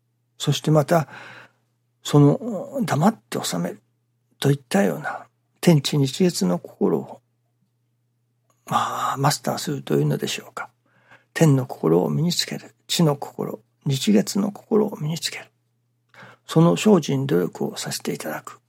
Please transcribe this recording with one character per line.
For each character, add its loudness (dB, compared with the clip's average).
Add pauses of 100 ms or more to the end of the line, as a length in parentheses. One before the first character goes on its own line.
(380)
そ -2
し -2
て -2
ま 4
た、 2 (960)
そ 4
の、 2
黙 2
っ 2
て -8
収 -6
め -4
る -14 (580)
と 2
い 2
っ -4
た 0
よ -2
う -10
な -10 (400)
天 8
地 -2
日 0
月 0
の 0
心 -2
を、 -14 (1500)
ま -2
あ、 -6
マ 2
ス -4
タ -4
ー -6
す -8
る -6
と -2
い 2
う 2
の 0
で -6
し -6
ょ -18
う -20
か。 -12 (640)
天 4
の -2
心 0
を -2
身 -2
に 0
つ -4
け -12
る、 -20 (100)
地 -2
の 2
心、 -10 (240)
日 0
月 0
の -2
心 -2
を -8
身 -6
に -6
つ -8
け -14
る。 -18 (1000)
そ 2
の 4
精 4
進 -2
努 0
力 -4
を -8
さ -8
せ -8
て -8
い -10
た -10
だ -10
く。 -20